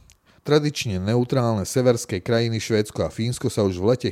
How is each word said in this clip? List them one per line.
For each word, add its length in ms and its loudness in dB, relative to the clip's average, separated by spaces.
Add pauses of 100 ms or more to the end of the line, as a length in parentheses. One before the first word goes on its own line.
(460)
Tradične 560 0
neutrálne 640 0
severské 560 0
krajiny 400 0
Švédsko 400 0
a 80 -2
Fínsko 400 -4
sa 160 2
už 160 -2
v 80 4
lete 220 0